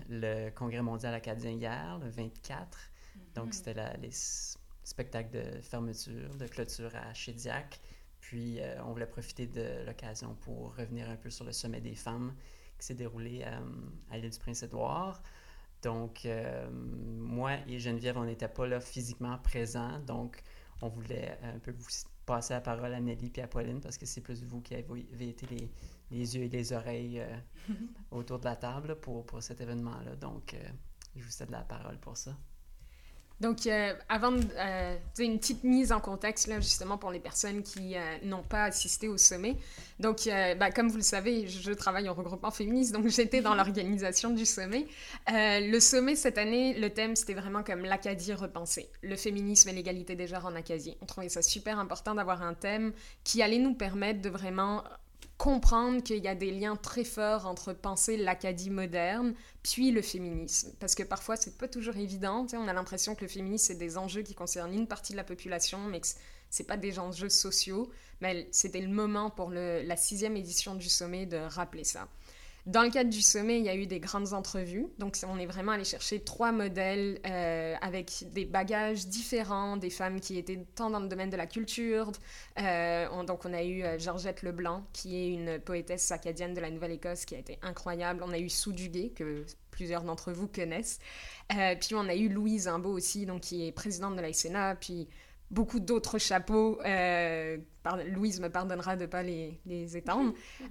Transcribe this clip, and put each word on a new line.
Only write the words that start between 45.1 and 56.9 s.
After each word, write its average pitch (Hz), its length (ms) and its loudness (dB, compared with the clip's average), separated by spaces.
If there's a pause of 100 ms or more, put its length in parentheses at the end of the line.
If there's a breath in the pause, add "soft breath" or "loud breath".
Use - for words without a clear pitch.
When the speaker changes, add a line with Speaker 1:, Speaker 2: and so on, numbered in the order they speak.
Speaker 3:
Euh, 214 300 8
le 214 220 6
sommet, 262 340 8
cette 254 220 4
année, 233 420 4
le 208 120 4
thème, 220 260 2
c'était - 160 2
vraiment 196 280 -2
comme 185 220 -2
l'Acadie 190 480 0
repensée, 180 580 -2 (120)
le 196 160 -4
féminisme 202 500 6
et 185 60 -2
l'égalité 180 420 -4
des 180 120 -2
genres 180 180 -6
en 175 100 -4
Acadie. 165 460 -4
On 202 40 -10
trouvait 185 220 -6
ça 170 140 -2
super 214 360 4
important 196 380 0
d'avoir 185 260 2
un 170 120 0
thème 214 400 0 (320 loud breath)
qui 226 160 6
allait 220 180 8
nous 262 160 6
permettre 202 460 0
de 196 80 0
vraiment 190 520 2 (560)
comprendre 247 640 8
qu'il 214 220 0
y 196 60 0
a 190 60 0
des 190 140 0
liens 208 280 0
très 240 260 -2